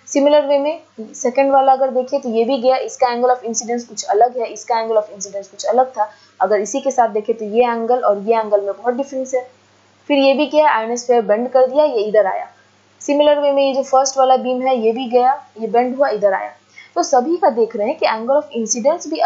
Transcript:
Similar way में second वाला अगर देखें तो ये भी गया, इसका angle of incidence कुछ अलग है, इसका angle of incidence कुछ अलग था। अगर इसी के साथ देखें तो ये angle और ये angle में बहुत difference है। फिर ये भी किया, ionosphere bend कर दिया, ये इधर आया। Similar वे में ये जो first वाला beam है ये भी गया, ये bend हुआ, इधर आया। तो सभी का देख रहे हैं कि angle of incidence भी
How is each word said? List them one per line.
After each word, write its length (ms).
Similar 320
way 180
में 560
second 360
वाला 220
अगर 180
देखें 300
तो 80
ये 160
भी 120
गया, 200
इसका 300
angle 240
of 140
incidence 380
कुछ 220
अलग 320
है, 100
इसका 300
angle 200
of 140
incidence 360
कुछ 180
अलग 260
था। 180
अगर 200
इसी 220
के 100
साथ 180
देखें 280
तो 100
ये 180
angle 340
और 220
ये 160
angle 240
में 120
बहुत 200
difference 400
है। 80
फिर 80
ये 160
भी 140
किया, 280
ionosphere 480
bend 260
कर 180
दिया, 180
ये 180
इधर 240
आया। 200
Similar 380
वे 120
में 120
ये 100
जो 100
first 340
वाला 200
beam 240
है 160
ये 140
भी 180
गया, 240
ये 80
bend 300
हुआ, 120
इधर 240
आया। 160
तो 80
सभी 340
का 140
देख 240
रहे 120
हैं 100
कि 100
angle 340
of 160
incidence 520
भी 160